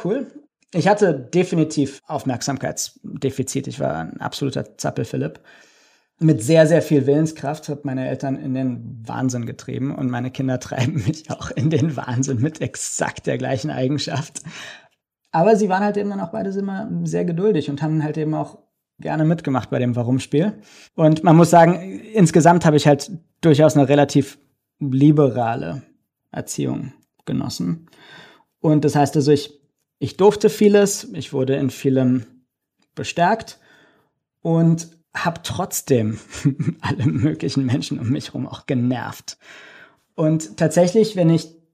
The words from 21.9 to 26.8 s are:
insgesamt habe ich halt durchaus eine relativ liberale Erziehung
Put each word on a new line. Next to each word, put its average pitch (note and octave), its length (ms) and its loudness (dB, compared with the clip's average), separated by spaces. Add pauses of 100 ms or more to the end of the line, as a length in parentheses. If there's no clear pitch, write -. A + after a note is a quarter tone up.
insgesamt E3+ 540 6
habe D3+ 100 4
ich C#3+ 100 4
halt C#3+ 240 2 (300)
durchaus D3 360 6
eine C#3 120 4
relativ C#3 500 2 (400)
liberale C3+ 1040 2 (480)
Erziehung - 640 -8 (320)